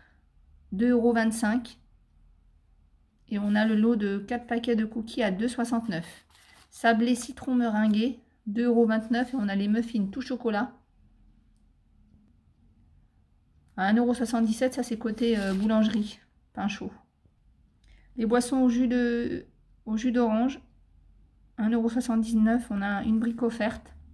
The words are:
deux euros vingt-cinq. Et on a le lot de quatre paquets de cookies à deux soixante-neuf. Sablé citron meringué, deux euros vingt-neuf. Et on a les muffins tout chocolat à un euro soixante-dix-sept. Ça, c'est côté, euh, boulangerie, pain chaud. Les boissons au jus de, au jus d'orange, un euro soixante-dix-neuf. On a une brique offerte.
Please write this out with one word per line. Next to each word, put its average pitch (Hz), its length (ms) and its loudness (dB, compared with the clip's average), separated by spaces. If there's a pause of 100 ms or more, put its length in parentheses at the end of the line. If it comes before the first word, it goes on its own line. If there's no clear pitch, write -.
(720)
deux 233 180 2
euros 240 240 4
vingt-cinq. 226 640 -2 (1500)
Et 208 100 -4
on 208 160 0
a 214 100 4
le 226 100 2
lot 226 220 4
de 202 220 0
quatre 240 280 -8
paquets 233 300 0
de 220 80 0
cookies 220 380 -6
à 202 80 2
deux 208 180 -2
soixante-neuf. 226 800 -4 (440)
Sablé 233 440 2
citron - 400 -6
meringué, 220 640 0 (260)
deux 226 200 -2
euros 233 180 4
vingt-neuf. 226 480 0
Et 269 40 -4
on 208 120 -2
a 196 60 -2
les 202 140 -2
muffins 220 380 -2
tout 226 140 -8
chocolat 226 540 -4 (3000)
à 190 120 0
un 214 60 4
euro 240 200 4
soixante-dix-sept. 233 600 0
Ça, 254 100 -2
c'est 220 140 -6
côté, 226 380 0
euh, 196 180 0
boulangerie, 214 640 0 (320)
pain 196 160 -4
chaud. - 240 -10 (1200)
Les 226 100 -2
boissons 247 320 2
au 254 100 6
jus 247 180 2
de, 240 600 -2 (380)
au 220 120 -4
jus 233 160 -2
d'orange, 233 480 0 (1000)
un 220 120 0
euro 233 180 2
soixante-dix-neuf. 226 800 0
On 196 120 -4
a 202 200 -4
une 220 160 2
brique 233 240 -2
offerte. - 540 -4 (180)